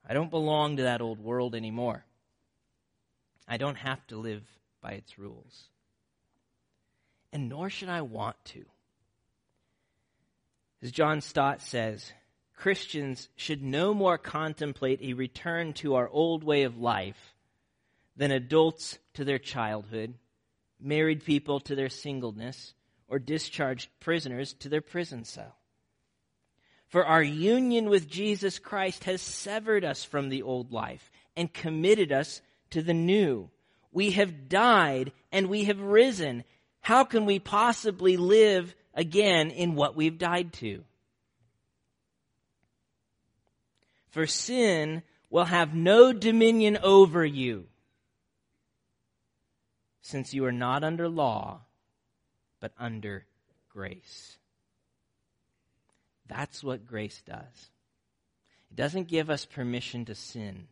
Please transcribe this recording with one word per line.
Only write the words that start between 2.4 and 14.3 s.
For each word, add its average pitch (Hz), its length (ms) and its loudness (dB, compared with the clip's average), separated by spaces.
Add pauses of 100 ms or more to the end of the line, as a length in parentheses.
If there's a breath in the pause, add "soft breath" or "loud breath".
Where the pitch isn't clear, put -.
I 117 80 -8
don't 139 200 -6
have 131 320 -8
to 113 80 -14
live 110 280 -10 (360)
by 110 120 -14
its - 260 -18
rules. - 500 -20 (1600)
And 139 160 -8
nor 156 220 -8
should 196 180 -12
I 175 140 -6
want 110 340 -8 (100)
to. - 200 -20 (2250)
As 123 100 -12
John 151 300 0
Stott 139 400 -2
says, 110 500 -8 (420)
Christians 147 840 -6
should 147 260 -8
no 151 320 -2
more 185 240 0
contemplate 147 840 -6